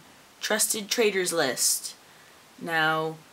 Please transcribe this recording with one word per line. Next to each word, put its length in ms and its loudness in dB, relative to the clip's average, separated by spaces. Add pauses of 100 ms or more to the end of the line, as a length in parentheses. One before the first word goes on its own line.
(420)
trusted 480 -2
traders 420 2
list. 640 0 (640)
Now, 560 0 (180)